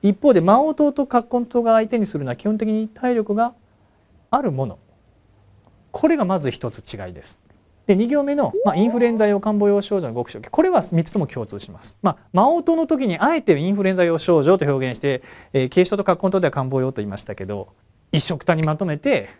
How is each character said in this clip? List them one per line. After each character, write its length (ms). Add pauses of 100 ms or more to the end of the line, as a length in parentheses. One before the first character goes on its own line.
一 180
方 140
で、 60
麻 200
黄 140
糖 200
と 120
葛 360
根 60
糖 160
が 100
相 160
手 100
に 60
す 120
る 60
の 60
は 80
基 60
本 140
的 120
に 180
体 280
力 200
が 180 (760)
あ 100
る 120
も 140
の。 120 (1120)
こ 160
れ 80
が 80
ま 160
ず 100
一 220
つ 60 (160)
違 160
い 40
で 100
す。 160 (480)
で、 80
二 120
行 160
目 120
の、 180 (100)
ま 100
あ、 20
イ 100
ン 60
フ 80
ル 80
エ 40
ン 60
ザ 100
用、 120
感 180
冒 100
用 140
症 180
状 80
の 60
ご 100
く 40
初 140
期。 80
こ 120
れ 80
は 120
三 220
つ 80
と 80
も 80
共 180
通 140
し 120
ま 100
す。 200
ま 160 (160)
あ、 80
麻 160
黄 60
糖 120
の 120
時 200
に 120
あ 160
え 60
て 160
イ 100
ン 80
フ 80
ル 60
エ 40
ン 20
ザ 100
用 120
症 260
状 140
と 80
表 260
現 40
し 40
て、 240 (280)
え 140
ー、 40
軽 140
視 80
糖 60
と 60
葛 240
根 40
糖 80
で 80
は 40
感 180
冒 120
用 100
と 100
言 60
い 20
ま 80
し 60
た 120
け 100
ど、 280 (380)
一 100
緒 160
く 80
た 100
に 80
ま 140
と 80
め 120
て 320 (100)